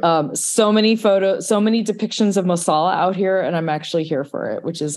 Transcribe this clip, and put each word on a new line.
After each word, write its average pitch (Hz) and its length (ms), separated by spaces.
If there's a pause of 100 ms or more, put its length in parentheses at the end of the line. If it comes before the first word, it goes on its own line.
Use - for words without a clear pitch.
Um, 160 320
so - 360
many 214 240
photo-, 196 440
so 208 200
many 220 240
depictions 214 520
of 190 80
Masala 175 500
out 180 220
here, 190 240
and 165 160
I'm 165 120
actually 156 360
here 151 200
for - 260
it, 107 140
which 170 160
is 151 160